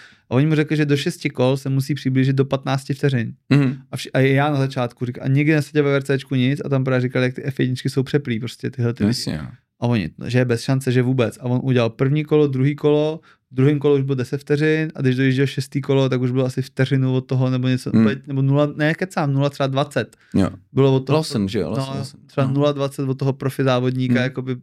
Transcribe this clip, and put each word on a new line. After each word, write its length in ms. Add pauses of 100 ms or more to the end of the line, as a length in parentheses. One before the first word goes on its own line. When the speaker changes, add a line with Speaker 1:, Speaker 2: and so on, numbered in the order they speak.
(300)
Speaker 1:
A 60
oni 100
mu 100
řekli, 220
že 80
do 120
šesti 320
kol 280
se 120
musí 260
přiblížit 400
do 100
patnácti 480
vteřin. 400 (160)
Speaker 2:
Mhm. 260 (160)
Speaker 1:
A 60
vši-, 160
a 60
já 320
na 60
začátku 480
říkám, 200
a 20
nikdy 260
neseděl 300
ve 80
V 40
R 80 (160)
Cčku 160
nic 300
a 40
tam 140
právě 180
říkali, 240
jak 80
ty 120
F 140
jedničky 300
jsou 140
přeplý, 360
prostě 300
tyhle 240
ty 100
Speaker 2:
Jasně, 340
no. 100 (320)
Speaker 1:
A 80
oni, 300
no, 120
že 100
je 60
bez 180
šance, 280
že 100
vůbec. 400
A 20
on 200
udělal 260
první 340
kolo, 240
druhý 280
kolo, 440 (320)
v 40
druhém 240
kolo 160
už 60
bylo 140
deset 260
vteřin 540
a 60
když 140
dojížděl 300
šestý 360
kolo, 280
tak 120
už 100
bylo 140
asi 160
vteřinu 540
od 60
toho 280
nebo 180
něco, 260
Speaker 2:
Hmm. 80
Speaker 1:
úplně, 260
nebo 140
nula, 340
ne, 180
kecám, 400
nula 160
třeba 180
dvacet. 480 (180)
Speaker 2:
Jo. 160 (240)
Speaker 1:
Bylo 220
od 40
toho, 180
Speaker 2:
Lawson, 320
že 100
jo? 100
Lawson, 240
Speaker 1:
no, 60
Speaker 2:
Lawson. 280
Speaker 1:
třeba 200
Speaker 2:
No. 60
Speaker 1:
nula 180
dvacet 380
od 100
toho 140
profi 300
závodníka, 500
Speaker 2:
Hmm. 100
Speaker 1:
jakoby 400